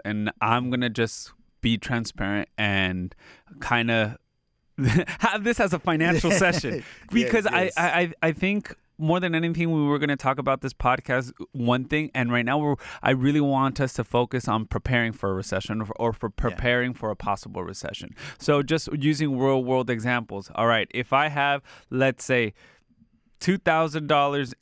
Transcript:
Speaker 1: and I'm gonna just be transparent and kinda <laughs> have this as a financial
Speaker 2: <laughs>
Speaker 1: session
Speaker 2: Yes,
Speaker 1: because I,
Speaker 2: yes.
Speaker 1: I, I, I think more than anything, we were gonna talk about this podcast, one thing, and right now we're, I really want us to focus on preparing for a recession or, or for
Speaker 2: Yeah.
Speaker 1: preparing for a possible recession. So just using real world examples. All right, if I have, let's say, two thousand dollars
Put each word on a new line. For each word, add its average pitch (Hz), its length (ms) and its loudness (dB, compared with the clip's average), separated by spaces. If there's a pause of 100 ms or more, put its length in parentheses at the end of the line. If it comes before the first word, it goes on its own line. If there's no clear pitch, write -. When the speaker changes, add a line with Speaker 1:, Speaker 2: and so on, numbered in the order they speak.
Speaker 1:
and 104 260 -2 (120)
I'm 123 260 2
gonna 123 220 0
just - 420 -4 (300)
be 117 160 2
transparent 104 720 -4 (100)
and 92 560 0 (480)
kinda 117 560 0 (580)
<laughs> - 0 - (440)
have 214 240 2
this 233 160 0
as 196 120 2
a 175 60 0
financial 170 520 2
Speaker 2:
<laughs> 190 140 4
Speaker 1:
session 170 300 0
Speaker 2:
Yes, 120 100 -6 (260)
Speaker 1:
because 220 360 2
I, 180 180 2
Speaker 2:
yes. 185 120 -4
Speaker 1:
I, 170 120 2 (120)
I, 170 120 0 (160)
I 160 40 2
think 196 420 -2 (260)
more 165 200 2
than 175 140 -2
anything, 165 360 0
we 156 120 2
were 143 160 2
gonna 143 180 0
talk 131 220 -2
about 135 220 0
this 131 120 -6
podcast, 127 600 0 (200)
one 123 320 0
thing, 156 300 -2
and 120 180 0
right 120 120 2
now 135 140 0
we're, 147 160 0 (280)
I 120 80 2
really 139 300 2
want 135 400 2
us 131 140 -2
to 120 100 -4
focus 123 440 -2
on 110 180 0
preparing 117 460 0
for 98 180 -4
a 95 40 0
recession 98 480 -4
or, 101 140 -6
or 117 160 0
for 110 240 -6
Speaker 2:
Yeah. 117 140 0
Speaker 1:
preparing 123 440 0
for 110 160 -6
a 98 60 -6
possible - 460 -6
recession. - 480 -10 (280)
So 143 240 2
just 151 300 -2
using 143 460 0
real 131 240 2
world 127 260 0
examples. 117 640 -2
All 117 120 2
right, 113 260 2
if 120 200 -4
I 147 160 4
have, 143 340 0 (280)
let's 131 340 0
say, 120 300 0 (840)
two 190 180 0
thousand 160 520 0
dollars 143 540 2